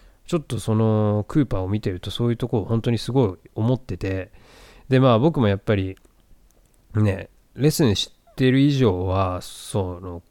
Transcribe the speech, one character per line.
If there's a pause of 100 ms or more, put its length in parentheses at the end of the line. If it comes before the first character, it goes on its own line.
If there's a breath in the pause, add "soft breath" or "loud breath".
(260 soft breath)
ち
ょ
っ
と
そ
の、
ク
ー
パ
ー
を
見
て
る
と、
そ
う
い
う
と
こ
を
本
当
に
す
ご
い (160)
思
っ
て
て、 (580 loud breath)
で、
ま
あ、
僕
も
や
っ
ぱ
り、 (960)
ね、 (260)
レ
ッ
ス
ン
し (240)
て
る
以
上
は、
そ
の、